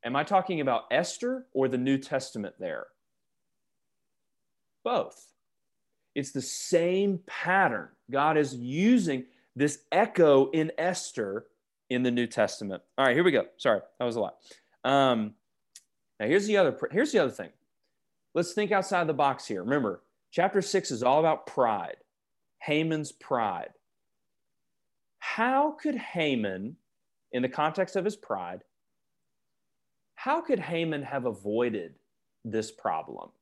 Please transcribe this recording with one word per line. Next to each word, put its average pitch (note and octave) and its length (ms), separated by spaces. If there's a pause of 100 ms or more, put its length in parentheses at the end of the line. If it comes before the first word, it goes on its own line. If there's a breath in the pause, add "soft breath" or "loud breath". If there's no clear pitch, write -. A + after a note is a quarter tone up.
Am A#2+ 120
I D3 80
talking F#3 380
about B2+ 280
Esther A#3+ 640
or C3+ 140
the B2+ 100
New C3+ 220
Testament B2+ 600
there? D#2+ 280 (2000)
Both. - 440 (880)
It's C#3 160
the C3+ 100
same F3+ 880
pattern. E3 600 (200)
God C#3+ 260
is C#3 200
using D3 720 (300 soft breath)
this C#3+ 360
echo D3+ 580
in D#3 280
Esther A#2+ 680 (460)
in B2 100
the B2+ 80
New A#2+ 160
Testament. G#2 560 (160)
All C3+ 80
right, B2 80
here D#3+ 100
we F3 80
go. A#2 140 (120)
Sorry, G#2+ 240 (180)
that B2 60
was A#2 100
a A2+ 60
lot. F#2 160 (460 soft breath)
Um, B2+ 520 (840)
now G#2+ 60
here's G3 220
the G#3+ 100
other E3 140
pr-, - 180
here's A#3 220
the A3 80
other C3+ 120
thing. F2 180 (840)
Let's E3+ 200
think G#3 180
outside F#3+ 340
the D#3 80
box C#3 320
here. G2 160
Remember, A2+ 400 (300)
chapter F#3+ 300
six F#3+ 280
is A#2+ 140
all C3+ 160
about D#3+ 260
pride, A2 520 (600)
Haman's D#3 520
pride. A2 600 (1500)
How C4 520
could D4+ 240
Haman, B2 840 (560)
in B2 80
the C3 80
context D#3+ 460
of F#3 100
his G#3+ 100
pride, F2+ 480 (1500)
how D4 240
could D4 200
Haman D#3+ 440
have C3 220
avoided G#2+ 680 (500)
this A2 260
problem? D2 600 (100)